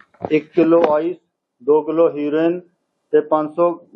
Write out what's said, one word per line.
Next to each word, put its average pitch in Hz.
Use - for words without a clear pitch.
ਇੱਕ 156
ਕਿਲੋ 170
ਆਈਸ, 165
ਦੋ 151
ਕਿਲੋ 160
ਹੈਰੋਇਨ 151
ਤੇ 151
ਪੰਜ 151
ਸੌ 170